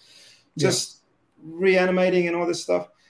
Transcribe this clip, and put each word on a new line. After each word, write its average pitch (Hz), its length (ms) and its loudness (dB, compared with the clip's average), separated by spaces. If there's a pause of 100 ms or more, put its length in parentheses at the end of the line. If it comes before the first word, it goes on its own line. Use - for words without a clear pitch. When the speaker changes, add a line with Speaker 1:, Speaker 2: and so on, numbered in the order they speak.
(560)
Speaker 1:
Yeah. - 140 2
Speaker 2:
Just - 280 -6 (460)
reanimating 185 840 2
and 170 80 -2
all 175 120 -2
this 165 160 -4
stuff. 180 240 -2 (220)